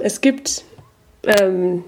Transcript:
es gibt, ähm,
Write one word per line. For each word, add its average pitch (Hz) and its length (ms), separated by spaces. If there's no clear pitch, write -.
es 202 180
gibt, - 440
ähm, 180 640